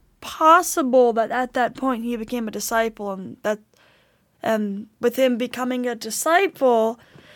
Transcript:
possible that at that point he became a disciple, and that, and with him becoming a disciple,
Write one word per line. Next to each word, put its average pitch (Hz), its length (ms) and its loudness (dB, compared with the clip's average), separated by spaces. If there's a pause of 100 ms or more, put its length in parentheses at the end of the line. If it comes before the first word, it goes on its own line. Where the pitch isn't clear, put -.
(200)
possible 302 920 4
that 220 160 -2
at 254 240 -4
that 240 220 0
point 247 280 -4
he 240 120 -4
became 226 320 -6
a 208 40 -8
disciple, 220 600 -4
and 190 300 -12
that, 208 160 -2 (840)
and 214 460 -4 (120)
with 240 160 0
him 254 220 2
becoming 247 480 -4
a 240 80 -4
disciple, 240 1080 0 (340)